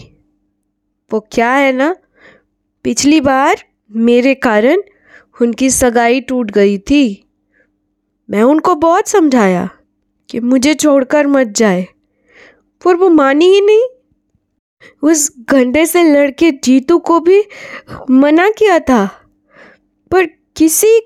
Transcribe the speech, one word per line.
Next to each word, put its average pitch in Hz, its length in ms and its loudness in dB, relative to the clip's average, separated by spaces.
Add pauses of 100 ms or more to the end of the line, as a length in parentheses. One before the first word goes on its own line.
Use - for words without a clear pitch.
(1120)
वो 220 100 -6 (120)
क्या 240 200 -2
है 269 200 0
ना, 285 240 -4 (880)
पिछली 277 360 0
बार 277 420 -2 (280)
मेरे 240 440 0
कारण 262 480 0 (580)
उनकी 240 300 -2
सगाई 240 500 0
टूट 247 300 -6
गई 202 280 0
थी। 262 500 -2 (1000)
मैं 208 140 -2
उनको 311 320 0
बहुत 339 340 -2
समझाया 214 600 0 (600)
कि 233 120 -10
मुझे 254 340 0
छोड़कर 285 520 0
मत 269 200 0
जाए, 202 400 -2 (1000)
पर 359 100 2
वो 370 140 0
मानी 302 400 2
ही 392 120 4
नहीं। 427 260 2 (1160)
उस 311 280 0 (200)
गंडे 269 360 0
से 349 180 -2
लड़के 285 460 0 (140)
जीतू 269 340 2
को 339 220 -2
भी 381 220 2 (680)
मना 302 400 2
किया 427 280 0
था, 247 260 0 (1040)
पर 359 160 0 (300)
किसी 427 480 2